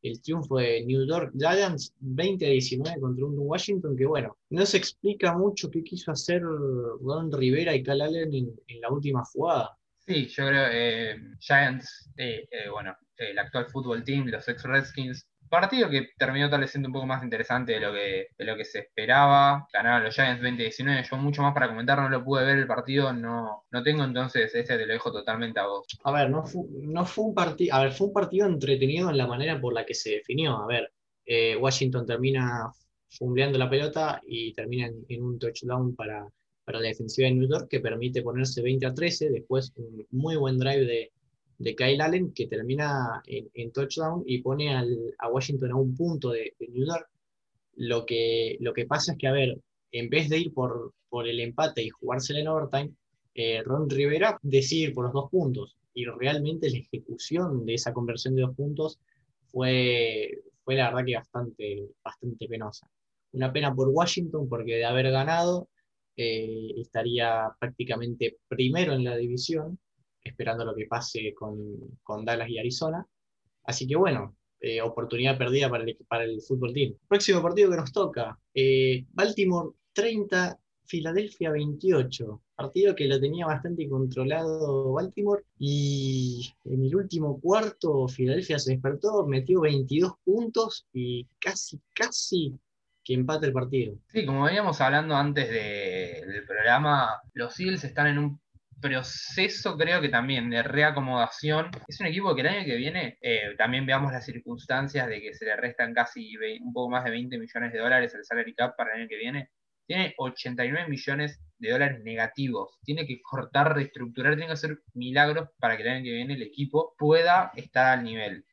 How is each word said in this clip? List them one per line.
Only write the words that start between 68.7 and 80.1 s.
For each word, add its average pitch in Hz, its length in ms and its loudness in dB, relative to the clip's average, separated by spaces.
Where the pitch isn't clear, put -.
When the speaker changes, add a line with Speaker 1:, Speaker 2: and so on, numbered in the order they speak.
Speaker 1:
en 127 140 2
la 120 100 -2
división, 151 640 -4
esperando 117 420 -6
lo 113 80 -4
que 107 140 -6
pase 113 480 -6
con, 104 420 -10
con 110 240 -8
Dallas 117 240 -2
y 117 80 -6
Arizona. 160 480 -4
Así 127 220 -6
que 135 100 0
bueno, 131 400 2
eh, 113 220 -4
oportunidad 117 560 0
perdida 127 320 2
para 117 140 -2
el, 113 140 -4
para 117 160 0
el 113 180 -4
fútbol 123 320 -2
team. 131 220 0
Próximo 196 360 4
partido 185 260 6
que 175 80 2
nos 147 140 -4
toca, 120 480 -2
eh, 131 580 4
Baltimore 185 640 2
treinta, 202 640 0